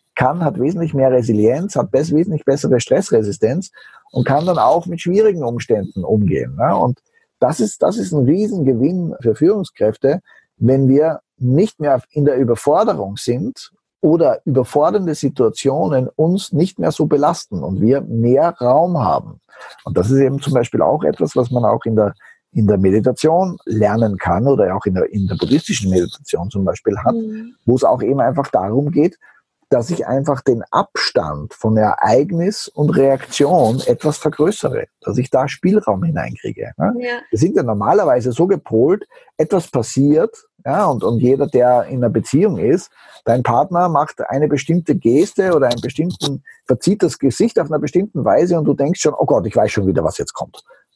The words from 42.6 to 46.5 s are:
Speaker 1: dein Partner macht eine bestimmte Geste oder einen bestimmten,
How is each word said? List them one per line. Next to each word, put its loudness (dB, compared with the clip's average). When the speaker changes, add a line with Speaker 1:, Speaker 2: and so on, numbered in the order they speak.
Speaker 1:
dein 0
Partner 0
macht -2
eine -2
bestimmte -2
Geste 2
oder 2
einen -2
bestimmten, -6